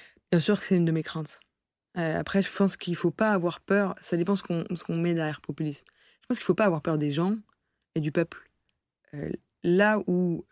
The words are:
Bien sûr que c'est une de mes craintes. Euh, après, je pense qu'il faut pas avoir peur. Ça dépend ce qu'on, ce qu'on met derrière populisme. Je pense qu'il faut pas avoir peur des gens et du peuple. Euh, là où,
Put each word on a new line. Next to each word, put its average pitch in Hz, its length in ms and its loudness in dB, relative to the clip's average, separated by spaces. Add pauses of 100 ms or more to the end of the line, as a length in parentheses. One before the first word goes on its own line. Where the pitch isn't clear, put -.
(320)
Bien 170 80 4
sûr 208 180 2
que - 80 -10
c'est 190 100 4
une 170 80 4
de 160 60 2
mes 160 140 -2
craintes. - 340 -8 (580)
Euh, 165 220 -2
après, 190 240 0
je - 100 -4
pense 196 240 2
qu'il 175 200 -4
faut 170 160 0
pas 220 180 0
avoir 175 300 0
peur. 196 400 0
Ça - 160 -4
dépend 170 180 2
ce 190 80 -2
qu'on, 170 220 -4 (100)
ce 165 80 -8
qu'on 165 140 -4
met 170 180 0
derrière 156 260 -4
populisme. 151 440 -8 (380)
Je - 40 -20
pense 247 120 -4
qu'il - 60 -10
faut 180 100 2
pas 220 100 4
avoir 165 180 2
peur 160 160 0
des 147 140 0
gens 180 240 0 (580)
et 165 60 0
du 151 100 -2
peuple. - 400 -4 (640)
Euh, 147 160 -6 (320)
là 202 460 4
où, 180 440 0